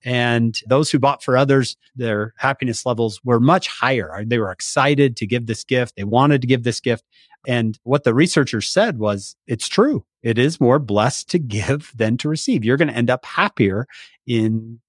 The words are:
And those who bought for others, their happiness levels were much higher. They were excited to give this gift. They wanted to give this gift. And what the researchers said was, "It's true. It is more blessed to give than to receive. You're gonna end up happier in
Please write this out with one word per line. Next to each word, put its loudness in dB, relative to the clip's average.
And 0
those 2
who 2
bought 0
for 2
others, 2
their -4
happiness -4
levels -2
were 2
much 4
higher. -4
They 0
were -2
excited 0
to -6
give -4
this -6
gift. -2
They -8
wanted 4
to -6
give 2
this -2
gift. -4
And -2
what -2
the 2
researchers 0
said 0
was, -4
"It's -6
true. 2
It 0
is 0
more 4
blessed -2
to 0
give -4
than 0
to -4
receive. -2
You're 2
gonna 0
end 0
up -2
happier -2
in -2